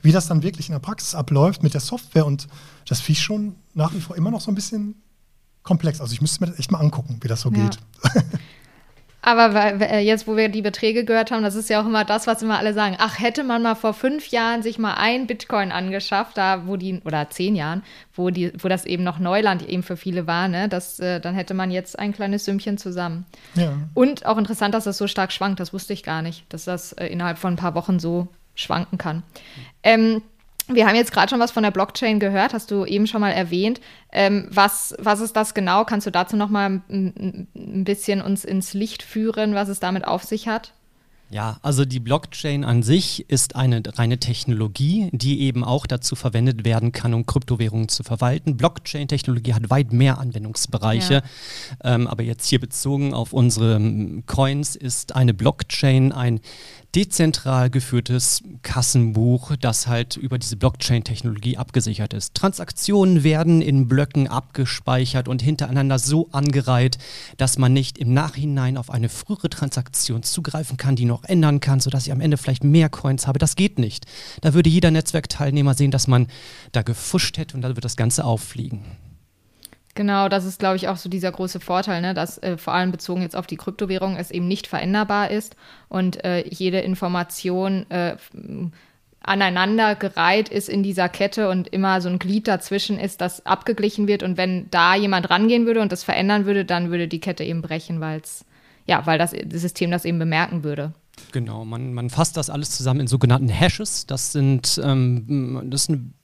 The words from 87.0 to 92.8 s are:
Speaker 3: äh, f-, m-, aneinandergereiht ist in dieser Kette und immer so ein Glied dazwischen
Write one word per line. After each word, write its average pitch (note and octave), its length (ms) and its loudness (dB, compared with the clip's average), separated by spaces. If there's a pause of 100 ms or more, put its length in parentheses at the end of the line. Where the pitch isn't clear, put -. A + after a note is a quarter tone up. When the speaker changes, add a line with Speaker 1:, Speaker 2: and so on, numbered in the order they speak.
Speaker 3:
äh, F3 220 -2
f-, - 200 -18
m-, - 380 -10 (500)
aneinandergereiht G3 1300 2
ist G3+ 180 -4
in G3+ 140 0
dieser F#3 280 0
Kette G3+ 380 -2
und F#3 200 0
immer F#3+ 340 0
so F3 80 -4
ein F3+ 80 -2
Glied G3+ 300 -2
dazwischen G3 500 -2